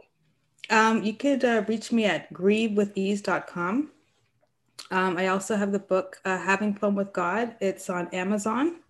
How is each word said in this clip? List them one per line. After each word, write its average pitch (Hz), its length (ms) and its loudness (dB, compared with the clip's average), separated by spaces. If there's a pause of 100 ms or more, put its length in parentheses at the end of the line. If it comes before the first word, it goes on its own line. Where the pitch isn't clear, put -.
(720)
Um, 220 320 4
you 208 120 -2
could, 269 300 2
uh, 226 240 2
reach 220 240 -4
me 226 120 4
at 170 280 -2
grieve 208 440 2
with 202 200 2
ease 202 260 0
dot 180 240 -2
com. 196 440 -2 (1000)
Um, 185 260 0
I 185 120 2
also 196 280 0
have 202 160 0
the 202 60 0
book, 185 460 -2
uh, 185 140 0
Having 196 360 0
Fun 202 200 0
with 196 180 -2
God. 190 480 -2
It's 190 300 -4
on 175 180 -4
Amazon. 214 800 -2